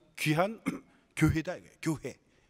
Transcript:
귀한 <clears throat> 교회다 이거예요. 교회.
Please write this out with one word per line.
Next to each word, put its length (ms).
귀한 440
<clears throat> 260
교회다 420
이거예요. 240
교회. 360